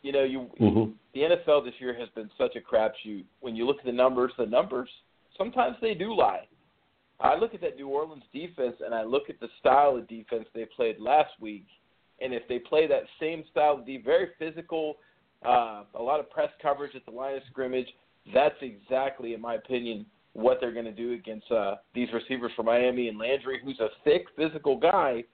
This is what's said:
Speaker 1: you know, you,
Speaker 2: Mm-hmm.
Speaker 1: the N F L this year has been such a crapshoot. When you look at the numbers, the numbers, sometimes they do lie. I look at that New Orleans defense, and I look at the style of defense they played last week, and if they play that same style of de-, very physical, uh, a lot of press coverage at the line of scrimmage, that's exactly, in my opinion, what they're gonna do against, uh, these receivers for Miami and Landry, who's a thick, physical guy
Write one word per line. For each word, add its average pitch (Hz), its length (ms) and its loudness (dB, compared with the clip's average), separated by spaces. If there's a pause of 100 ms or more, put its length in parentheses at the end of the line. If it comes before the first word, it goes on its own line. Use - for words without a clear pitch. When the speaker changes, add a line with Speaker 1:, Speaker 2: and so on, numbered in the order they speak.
Speaker 1:
you 139 100 -8
know, 139 120 2
you, 131 260 -4 (120)
Speaker 2:
Mm-hmm. 107 300 4 (220)
Speaker 1:
the 135 120 -2
N 170 60 2
F 175 160 2
L 147 160 4
this 120 160 -10
year 127 180 -6
has 120 180 -12
been 107 220 -10
such 123 180 -2
a 117 40 -8
crapshoot. 110 680 -2 (160)
When 117 140 -8
you 117 100 -2
look 139 140 0
at 127 60 -14
the 123 60 -2
numbers, 123 460 4
the 117 80 0
numbers, 127 440 0 (480)
sometimes 240 440 -2
they 220 120 -2
do 196 220 -4
lie. 101 320 2 (720)
I 135 160 4
look 220 180 -2
at 190 80 -12
that 147 160 -4
New 139 100 -10
Orleans 147 360 -4 (100)
defense, 139 500 -6
and 120 100 -6
I 113 100 -2
look 131 260 -2
at - 100 -16
the 120 80 -12 (120)
style 139 360 6
of 107 120 -6
defense 113 460 -8
they 113 120 -6 (100)
played 113 240 0
last 127 400 2
week, 104 260 -12 (560)
and 127 120 -4
if 117 140 -6
they 123 120 -4
play 160 280 4
that 139 160 2 (160)
same 160 320 -6
style 151 240 4
of 120 100 -14
de-, 131 120 -10
very 156 300 2 (100)
physical, 160 600 -6 (480)
uh, 113 380 2 (120)
a 113 60 -6
lot 139 180 0
of 143 100 -8
press 151 200 -2 (120)
coverage 143 340 -2
at 127 100 -16
the - 60 -18
line 135 240 -8
of 135 140 -10
scrimmage, 127 380 -4 (460)
that's 143 280 4
exactly, 127 720 -4
in 110 80 -10
my 117 140 -6
opinion, 117 500 -4 (280)
what 127 260 2
they're 120 140 -4
gonna 117 180 -8
do 117 220 -6
against, 107 380 -12
uh, 104 240 0 (180)
these 123 200 -4
receivers 120 420 -6
for 113 80 -6
Miami 123 440 2
and 107 100 -8
Landry, 127 460 -4
who's 135 160 -10
a 110 80 0 (160)
thick, 165 220 4 (100)
physical 147 420 0
guy 151 460 2 (100)